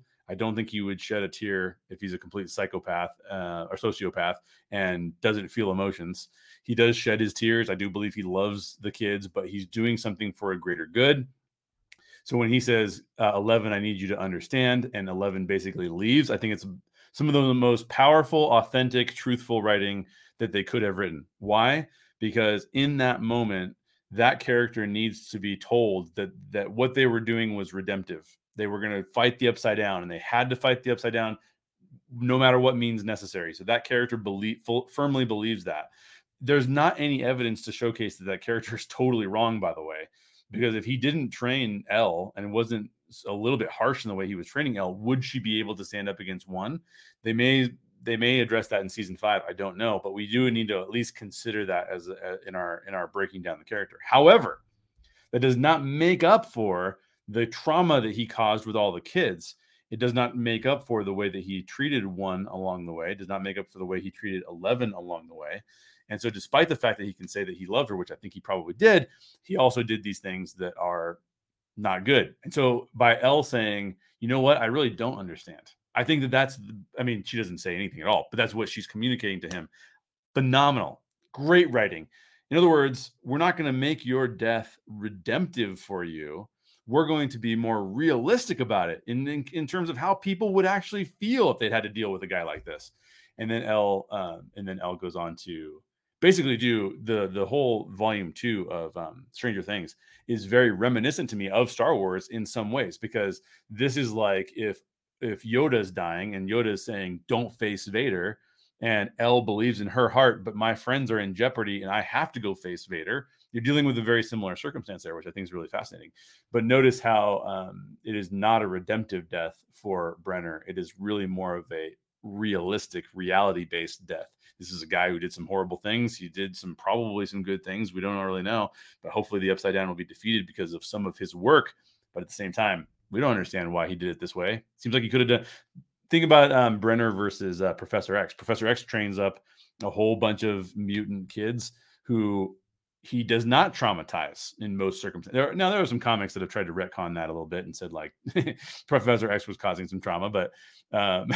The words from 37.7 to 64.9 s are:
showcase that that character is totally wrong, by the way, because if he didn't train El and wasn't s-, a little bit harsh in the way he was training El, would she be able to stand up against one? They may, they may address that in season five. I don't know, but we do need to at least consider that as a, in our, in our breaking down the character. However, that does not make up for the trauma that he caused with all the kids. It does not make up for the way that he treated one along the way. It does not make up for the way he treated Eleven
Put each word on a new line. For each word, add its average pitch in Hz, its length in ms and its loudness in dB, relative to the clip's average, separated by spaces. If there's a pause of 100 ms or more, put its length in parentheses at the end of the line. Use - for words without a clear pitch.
showcase 113 460 -4
that 92 80 -14
that 95 160 -6
character 117 340 -4
is - 120 -10
totally 123 400 0
wrong, 110 320 0
by 87 160 -2
the 80 80 -12
way, 78 240 -12 (420)
because 110 240 0
if 107 120 -4
he 131 120 -2
didn't 139 320 0
train 120 640 -4
El 98 440 2
and 101 160 -8
wasn't 113 380 -2 (200)
s-, - 180 -18
a 104 40 -6
little 110 280 0
bit 92 100 -4
harsh 123 360 -2
in 110 40 -6
the 101 60 -4
way 95 100 -4
he 101 80 -6
was 87 140 -10
training 139 300 -4
El, 95 180 -4
would 123 280 -2
she - 140 -8
be 107 220 -2
able 107 160 -6
to 95 100 -12
stand 101 240 -8
up 98 100 -8
against 92 280 -12
one? 98 320 -6 (420)
They 113 120 -2
may, 127 360 4 (320)
they 117 160 -2
may 120 220 4
address 113 300 0
that 104 120 0
in 95 80 -8
season 92 280 -10
five. 104 300 0
I 90 60 -8
don't 95 240 -6
know, 107 260 0
but 98 100 -8
we 104 120 -8
do 123 240 2
need 113 200 0
to 95 120 -2
at 92 80 -10
least 117 240 -4
consider 107 540 -8
that 90 260 -2
as 87 140 -10
a, 92 400 -10
in 92 80 -12
our, 87 320 -6
in 98 80 -10
our 90 100 -4
breaking 95 380 -6
down 82 160 -8
the 78 60 -20
character. 104 380 -8
However, 147 600 8 (680)
that 123 100 2
does 127 160 6
not 147 280 4
make 165 380 2
up 220 280 6
for 95 460 0 (320)
the 113 160 0
trauma 156 540 2
that 110 160 -2
he 117 100 -2
caused 110 400 2
with 110 120 -2
all 104 160 2
the 87 80 -8
kids. 110 540 -2 (360)
It 117 80 -10
does 123 140 2
not 123 240 2
make 117 280 -2
up 139 220 0
for 110 160 0
the 98 100 -2
way 101 140 -2
that 95 160 -6
he 92 180 -6
treated 135 440 -4
one 95 420 -6
along 92 380 -6
the 85 80 -10
way. 82 180 -6
It 104 60 -8
does 95 100 -16
not 95 160 -6
make 98 140 -6
up 98 120 -10
for 95 100 -20
the 92 60 -8
way 92 140 -4
he 95 100 -10
treated 95 380 -8
Eleven 104 460 -2